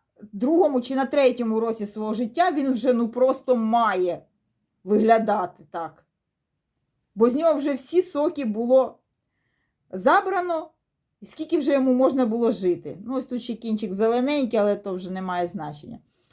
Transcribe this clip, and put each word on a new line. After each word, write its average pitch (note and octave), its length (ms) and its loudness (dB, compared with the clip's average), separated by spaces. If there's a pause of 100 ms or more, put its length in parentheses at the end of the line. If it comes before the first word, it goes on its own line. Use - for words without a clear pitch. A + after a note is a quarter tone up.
(220)
другому C4 600 2
чи C4 140 -6
на C4 100 0
третьому B3 540 2
році A3+ 260 -2
свого G#3+ 280 -6
життя B3 380 0
він C4+ 200 0
вже, B3 220 0
ну, A#3 160 0
просто B3+ 460 0
має G#3+ 680 0 (580)
виглядати G#3 880 2
так. D#3+ 340 -10 (1120)
Бо A3+ 140 4
з B3 60 2
нього D#4+ 180 4
вже C#4+ 200 -2
всі E4 280 0
соки D4 440 -2
було A#3+ 540 2 (920)
забрано, F4 800 0 (500)
і - 40 -18
скільки D#4+ 320 -4
вже C#4 160 0
йому C4 200 4
можна C4 320 2
було A3+ 260 0
жити. F3 540 -2
Ну, B3+ 100 -6
ось B3+ 100 -4
тут B3 160 -8
ще A#3+ 120 -8
кінчик G#3+ 400 -6
зелененький, A#3+ 680 0
але G3+ 160 2
то G3+ 180 -8
вже F#3 180 -8
не F#3 100 -6
має F3+ 260 -4
значення. D3+ 520 -12 (340)